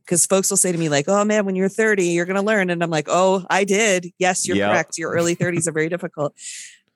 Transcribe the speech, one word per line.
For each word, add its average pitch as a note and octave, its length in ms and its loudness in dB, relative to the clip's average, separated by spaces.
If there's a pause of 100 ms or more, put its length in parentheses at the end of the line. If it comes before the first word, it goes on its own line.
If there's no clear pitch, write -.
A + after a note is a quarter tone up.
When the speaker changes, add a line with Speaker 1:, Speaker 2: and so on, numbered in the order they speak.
Speaker 1:
'cause E3+ 200 0
folks G3 240 0
will F#3+ 80 0
say F#3 120 0
to E3+ 60 -4
me, E3 140 -2
like, C#3+ 180 2
"Oh, G3+ 160 2
man, G#3+ 220 0
when F#3+ 100 -2
you're F#3+ 140 0
thirty, G3+ 380 2
you're E3+ 180 0
gonna F#3+ 160 -2
learn." G3+ 260 2
And F3 140 -2
I'm E3+ 80 -2
like, D3+ 180 -2
"Oh, F#3 400 2
I F#3 160 2
did. F#3+ 540 0
Yes, F#3 280 0
you're G3 120 0
Speaker 2:
Yep. G3+ 120 2
Speaker 1:
correct. D#3+ 280 -2
Your D#3+ 140 -6
early E3+ 220 0
thirties F3 320 -2
are D#3 60 -4
very D#3 160 -2
difficult." D#3+ 460 -6 (600)